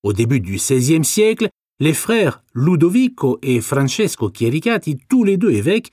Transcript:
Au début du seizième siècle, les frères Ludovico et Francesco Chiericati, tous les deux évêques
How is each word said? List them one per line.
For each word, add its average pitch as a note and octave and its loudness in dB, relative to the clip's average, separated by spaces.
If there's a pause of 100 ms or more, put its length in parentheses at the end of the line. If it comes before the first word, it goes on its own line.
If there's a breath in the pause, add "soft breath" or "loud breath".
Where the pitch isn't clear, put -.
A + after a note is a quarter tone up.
Au G#2 -2
début A#2 0
du F#2+ -8
seizième C3+ 0
siècle, G#3+ 0 (320)
les D3 2
frères G#3+ -2 (100)
Ludovico F3 2
et B2 0
Francesco C3+ -2
Chiericati, D3+ -2 (100)
tous B3 2
les G3 2
deux F#3+ 2
évêques D#3 -2